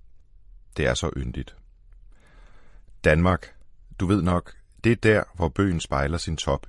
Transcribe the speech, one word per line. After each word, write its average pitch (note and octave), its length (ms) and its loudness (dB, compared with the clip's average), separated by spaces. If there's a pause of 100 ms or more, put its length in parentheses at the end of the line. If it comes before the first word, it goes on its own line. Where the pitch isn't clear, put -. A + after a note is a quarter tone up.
(760)
Det D2 100 0
er B1 80 2
så D#2 220 -4
yndigt. B1+ 400 -8 (1500)
Danmark, E2+ 500 2 (440)
du F#2+ 80 -4
ved F#2+ 160 2
nok, F2 320 -2 (300)
det A2+ 80 4
er A#2 40 -2
der, G#2+ 260 4 (120)
hvor E2+ 140 0
bøgen F#2 320 0
spejler C#2+ 380 -2
sin E2 180 -6
top - 320 -4